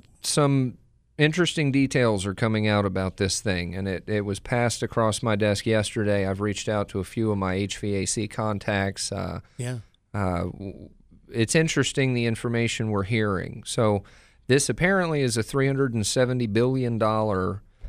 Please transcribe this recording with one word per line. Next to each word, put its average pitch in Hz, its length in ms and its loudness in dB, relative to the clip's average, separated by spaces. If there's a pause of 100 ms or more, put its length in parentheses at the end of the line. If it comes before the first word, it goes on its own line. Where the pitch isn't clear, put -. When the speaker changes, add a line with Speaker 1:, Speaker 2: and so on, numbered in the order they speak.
(220)
Speaker 1:
some 139 560 2 (400)
interesting 151 540 2
details 123 540 2
are 98 80 -2
coming 110 340 0
out 104 160 4
about 95 320 -2
this 95 240 0
thing, 87 340 -2
and 95 140 -4
it, 90 180 -6
it 104 180 -2
was 98 160 -4
passed 120 420 0
across 110 400 0
my 110 140 0
desk 104 300 2
yesterday. 104 600 0
I've 95 140 -2
reached 104 280 -2
out 104 220 -2
to 98 100 -4
a 90 40 -2
few 110 280 -2
of 101 60 0
my 95 160 0
H 98 240 -2
V 104 180 -4
A 95 100 -2
C - 220 -4
contacts. 101 840 -2
Uh, 92 280 -6 (160)
Speaker 2:
Yeah. 123 220 -8 (360)
Speaker 1:
uh, 90 300 -2
w-, - 460 -12 (420)
it's 113 240 0
interesting 139 580 2
the 120 100 0
information 117 640 -2
we're 101 120 2
hearing. 101 640 -2
So 107 380 2 (420)
this 139 220 4
apparently 165 540 2
is 120 140 0
a 113 60 0
three 135 240 0
hundred 135 260 0
and 110 140 0
seventy 123 400 2
billion 120 520 2
dollar, 104 640 0 (260)